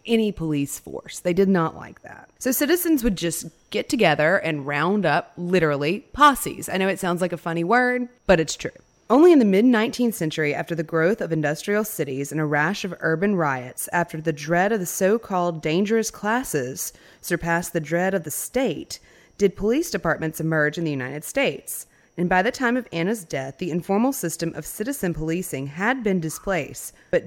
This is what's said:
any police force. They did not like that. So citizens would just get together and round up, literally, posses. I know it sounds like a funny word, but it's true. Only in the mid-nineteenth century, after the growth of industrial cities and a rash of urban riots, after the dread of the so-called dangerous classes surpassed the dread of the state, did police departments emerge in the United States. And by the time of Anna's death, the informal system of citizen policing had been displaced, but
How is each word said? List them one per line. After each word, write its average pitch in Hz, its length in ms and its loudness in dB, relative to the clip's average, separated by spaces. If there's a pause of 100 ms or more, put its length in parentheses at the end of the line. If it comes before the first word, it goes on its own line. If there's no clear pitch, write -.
any 220 260 2
police 151 460 -2
force. - 400 -14
They 180 160 -2
did 190 140 4
not 175 280 2
like - 260 -16
that. - 360 -20
So 262 140 -2
citizens 311 520 2
would 214 120 2
just 165 300 -4 (240)
get - 200 -4
together 165 480 4
and 147 280 -4
round 165 380 2
up, 160 320 0
literally, 170 800 0
posses. - 560 2
I 185 80 -2
know 190 100 2
it 196 120 -2
sounds 175 200 0
like 175 140 0
a - 20 -4
funny 165 280 -4
word, 247 440 2 (180)
but 180 140 6
it's 156 160 -4
true. - 140 -8 (400)
Only 311 220 10
in 302 80 10
the 233 40 6
mid-nineteenth 220 720 4
century, 151 400 -2
after 165 220 -6
the 160 80 -4
growth 165 360 0
of 165 120 -4
industrial 160 500 0
cities 139 480 -6
and 147 100 -4
a 156 40 0
rash 151 400 0
of 180 160 -8
urban 160 340 0
riots, 131 580 -4
after 170 280 -2
the 160 120 0
dread 170 380 0
of 226 80 2
the 180 80 -4
so-called 185 760 0
dangerous 208 520 0
classes 185 800 -4 (280)
surpassed 170 520 -2
the 170 80 -2
dread 170 340 0
of 185 80 -2
the 156 80 -10
state, - 720 -4 (360)
did 196 200 2
police 247 340 0
departments 160 500 -2
emerge 156 380 0
in 170 60 -2
the 156 80 -2
United 135 320 -6
States. - 640 -4 (300)
And 175 120 0
by 185 140 4
the 220 100 0
time 247 240 0
of 254 160 -4
Anna's 180 320 -2
death, 135 340 -8
the 180 120 -4
informal 196 420 0
system 165 420 -4
of 156 120 -10
citizen 208 480 -4
policing 156 540 -4
had 208 360 -4
been 190 160 2
displaced, 160 720 -6 (180)
but 180 160 0